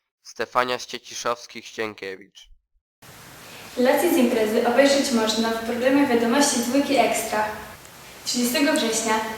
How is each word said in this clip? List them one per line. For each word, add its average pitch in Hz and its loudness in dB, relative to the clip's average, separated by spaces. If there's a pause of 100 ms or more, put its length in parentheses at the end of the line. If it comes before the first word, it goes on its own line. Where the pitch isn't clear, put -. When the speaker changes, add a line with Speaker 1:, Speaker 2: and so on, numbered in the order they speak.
(220)
Speaker 1:
Stefania 123 -2
Ścieciszowskich-Ścienkiewicz. 110 -10 (1300)
Speaker 2:
Relacje 294 2
z - 2
imprezy 233 2
obejrzeć 269 4
można 226 0
w 226 -4
programie 254 2
Wiadomości 240 2
Dwójki 269 0
Ekstra. 214 0 (760)
Trzydziestego 285 0
września 226 0 (180)